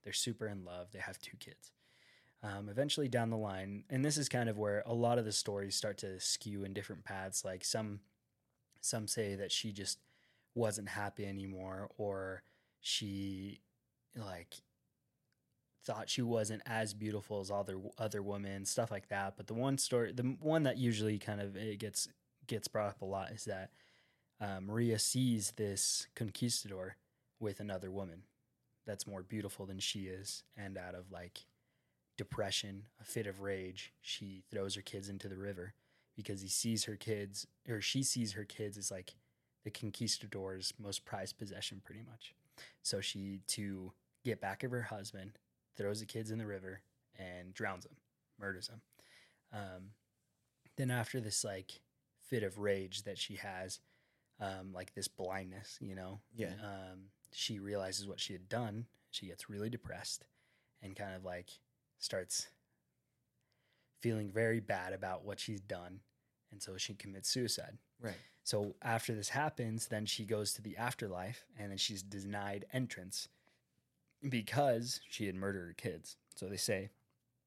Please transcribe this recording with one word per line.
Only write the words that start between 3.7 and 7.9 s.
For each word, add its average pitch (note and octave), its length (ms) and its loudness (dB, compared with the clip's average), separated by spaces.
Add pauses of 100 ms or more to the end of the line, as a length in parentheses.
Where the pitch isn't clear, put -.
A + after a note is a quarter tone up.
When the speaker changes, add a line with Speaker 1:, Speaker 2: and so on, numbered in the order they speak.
Speaker 1:
and C3 120 4
this D3 140 6
is C#3+ 140 2
kind A#2+ 180 6
of G#2 80 2
where G#2 300 4
a A#2 80 2
lot A#2 240 8
of A2+ 80 4
the G#2+ 60 0
stories G2+ 440 0
start G#2 220 0
to F#2+ 200 -4
skew G2+ 460 0
in G2 80 -4
different G2 320 -4
paths. F#2+ 400 -2
Like, F#2 180 -2
some, G#2+ 380 2 (800)